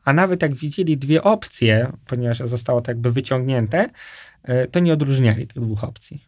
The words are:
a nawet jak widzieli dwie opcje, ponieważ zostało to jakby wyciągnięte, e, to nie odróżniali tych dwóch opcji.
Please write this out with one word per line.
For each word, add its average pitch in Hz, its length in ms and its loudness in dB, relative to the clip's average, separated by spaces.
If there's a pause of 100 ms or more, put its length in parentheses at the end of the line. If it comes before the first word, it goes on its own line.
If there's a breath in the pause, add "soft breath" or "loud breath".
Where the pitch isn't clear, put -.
a 139 80 4
nawet 180 280 2
jak 151 140 0
widzieli 151 420 -2
dwie 139 260 2
opcje, 123 680 2 (160)
ponieważ 120 320 -2
zostało 123 420 -2
to 123 100 -8
jakby 120 200 -2
wyciągnięte, 131 760 0 (540 loud breath)
e, 127 240 0
to 175 120 0
nie 170 140 4
odróżniali 135 540 2
tych 123 160 -8
dwóch 107 200 -4
opcji. - 440 -14